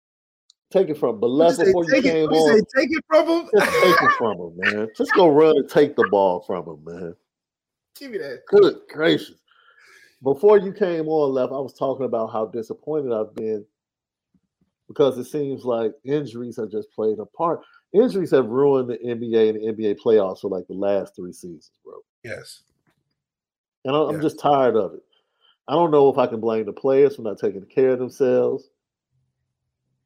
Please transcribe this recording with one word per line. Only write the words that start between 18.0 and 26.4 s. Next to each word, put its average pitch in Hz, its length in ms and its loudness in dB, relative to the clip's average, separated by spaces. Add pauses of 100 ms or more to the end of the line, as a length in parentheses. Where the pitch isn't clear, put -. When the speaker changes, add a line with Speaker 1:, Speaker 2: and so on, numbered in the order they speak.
Speaker 1:
have 135 160 4
ruined 131 420 0
the 120 140 -8
N 120 160 -6
B 117 160 -4
A 110 140 4
and 107 100 -4
the 110 80 -6
N 110 80 -4
B 110 120 -4
A 101 80 -2
playoffs 101 440 2
for, 101 100 -8
like, 92 180 -6
the 95 80 -14
last 98 380 -2
three 90 200 -16
seasons, 82 380 -20 (120)
bro. - 120 -20 (280)
Speaker 2:
Yes. - 400 -16 (1200)
Speaker 1:
And 131 100 -4
I'm, 147 140 2
I'm 151 80 -6
Speaker 2:
Yeah. 156 60 -8
Speaker 1:
just 147 180 -4
tired 135 380 2
of 95 160 -2
it. - 100 -18 (640)
I 123 60 -6
don't 165 180 2
know 143 180 6
if 131 80 0
I 123 100 2
can 113 120 -6
blame 110 260 -2